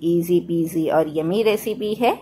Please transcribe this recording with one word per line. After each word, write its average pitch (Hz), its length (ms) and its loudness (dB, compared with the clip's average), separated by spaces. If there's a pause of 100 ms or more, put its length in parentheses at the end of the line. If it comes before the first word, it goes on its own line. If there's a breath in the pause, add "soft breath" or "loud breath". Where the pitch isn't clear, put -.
easy 170 360 2
peasy 165 480 -2
और 156 200 2
yummy 160 340 0
recipe 214 520 -2
है, 233 280 0